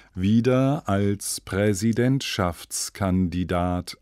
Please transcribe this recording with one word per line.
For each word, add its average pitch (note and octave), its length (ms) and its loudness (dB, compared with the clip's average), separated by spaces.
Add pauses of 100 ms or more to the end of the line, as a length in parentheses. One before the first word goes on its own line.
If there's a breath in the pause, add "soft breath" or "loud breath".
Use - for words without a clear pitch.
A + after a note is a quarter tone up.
(140 soft breath)
wieder B2 760 2
als G2+ 540 0
Präsidentschaftskandidat F#2 2500 -2